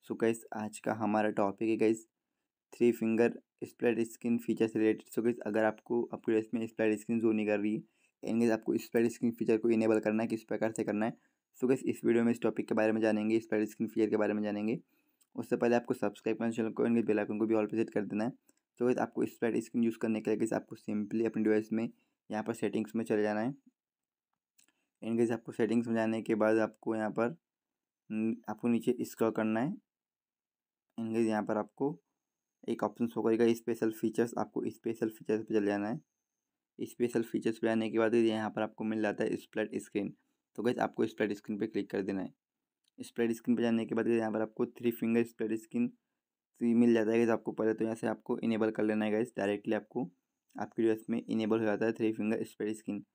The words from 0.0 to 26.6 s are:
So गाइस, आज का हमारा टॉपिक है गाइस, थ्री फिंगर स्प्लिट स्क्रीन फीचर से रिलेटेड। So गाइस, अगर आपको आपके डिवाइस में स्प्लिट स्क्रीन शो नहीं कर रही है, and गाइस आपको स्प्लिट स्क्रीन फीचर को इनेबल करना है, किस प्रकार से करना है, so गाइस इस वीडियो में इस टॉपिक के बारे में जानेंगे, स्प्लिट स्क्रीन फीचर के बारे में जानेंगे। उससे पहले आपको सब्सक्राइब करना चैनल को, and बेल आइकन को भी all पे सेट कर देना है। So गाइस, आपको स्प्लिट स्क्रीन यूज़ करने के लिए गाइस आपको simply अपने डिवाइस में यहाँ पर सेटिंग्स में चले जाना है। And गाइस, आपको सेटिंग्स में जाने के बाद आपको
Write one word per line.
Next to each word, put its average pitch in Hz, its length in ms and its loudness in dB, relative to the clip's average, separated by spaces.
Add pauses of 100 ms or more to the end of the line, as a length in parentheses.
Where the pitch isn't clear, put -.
So 117 140 -6
गाइस, 113 220 0 (120)
आज 107 240 -8
का 113 140 -4
हमारा 107 360 0 (100)
टॉपिक 104 300 0
है 113 80 2
गाइस, 110 280 2 (680)
थ्री 120 180 4
फिंगर 113 420 2 (300)
स्प्लिट 117 360 -2 (120)
स्क्रीन 117 260 -2
फीचर 113 300 0
से 110 120 -2
रिलेटेड। 110 300 2
So 113 140 -4
गाइस, 117 240 0
अगर 110 160 2
आपको 110 380 0 (120)
आपके 120 180 -2
डिवाइस 110 220 2
में 113 140 -2
स्प्लिट 107 320 0
स्क्रीन 117 220 -2
शो 113 100 4
नहीं 107 160 0
कर 104 120 2
रही 104 160 0
है, 160 80 -6 (400)
and 110 160 -2
गाइस 117 120 4
आपको 113 260 0
स्प्लिट 117 340 2
स्क्रीन 117 280 -2
फीचर 113 180 4
को 117 120 2
इनेबल 110 300 4
करना 107 240 0
है, 113 60 -4
किस 110 140 -4
प्रकार 110 280 -2
से 113 120 -4
करना 104 220 -2
है, 117 120 -4 (400)
so 123 120 0
गाइस 131 140 2
इस 110 220 -4
वीडियो 117 180 4
में 117 80 4
इस 113 100 -2
टॉपिक 107 260 -2
के 110 80 0
बारे 110 160 4
में 110 100 0
जानेंगे, 107 380 2
स्प्लिट 107 300 0
स्क्रीन 113 200 -4
फीचर 110 200 2
के 107 80 0
बारे 107 160 2
में 107 100 -2
जानेंगे। 107 360 -2 (560)
उससे 120 220 -2
पहले 120 180 4
आपको 120 180 0
सब्सक्राइब 107 440 -4
करना 113 140 -2
चैनल 110 200 -2
को, 117 160 0
and 117 180 2
बेल 107 140 2
आइकन 104 200 -4
को 113 60 2
भी 113 100 2
all 107 160 0
पे 110 60 -2
सेट 113 120 0
कर 104 160 -4
देना 104 180 -2
है। 120 80 -2 (480)
So 120 60 2
गाइस, 123 120 2
आपको 117 280 -2
स्प्लिट 113 380 -2
स्क्रीन 120 200 -2
यूज़ 113 140 0
करने 110 240 -2
के 110 100 0
लिए 107 60 0
गाइस 110 160 -2
आपको - 220 -6
simply 107 500 -2
अपने 110 180 0
डिवाइस 107 300 2
में 113 160 -2 (400)
यहाँ 107 140 -4
पर 113 100 -4
सेटिंग्स 110 420 -2
में 113 100 -2
चले 110 160 2
जाना 104 180 0
है। 123 140 -2 (1500)
And 113 140 -2
गाइस, 117 140 4
आपको 117 200 -6
सेटिंग्स 117 360 0
में 117 80 0
जाने 110 260 0
के 113 140 0
बाद 110 220 4
आपको 110 380 -2